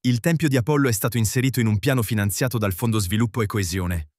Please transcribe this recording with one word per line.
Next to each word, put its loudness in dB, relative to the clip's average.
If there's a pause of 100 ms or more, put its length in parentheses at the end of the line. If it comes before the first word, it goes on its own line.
il 2
Tempio 2
di 2
Apollo 2
è 2
stato -2
inserito 0
in 2
un 2
piano 0
finanziato -2
dal 0
Fondo 0
Sviluppo 0
e 0
Coesione, -4